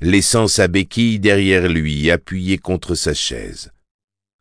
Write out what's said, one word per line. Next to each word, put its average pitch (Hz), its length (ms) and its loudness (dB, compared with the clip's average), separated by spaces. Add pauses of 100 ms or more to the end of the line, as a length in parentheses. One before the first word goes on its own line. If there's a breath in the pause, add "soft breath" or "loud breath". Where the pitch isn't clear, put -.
laissant 98 480 2
sa 95 180 2
béquille 104 540 0
derrière 95 480 2
lui, 76 420 0
appuyée 92 480 -2
contre 90 380 -4
sa 80 180 -2
chaise. 50 560 -10 (720)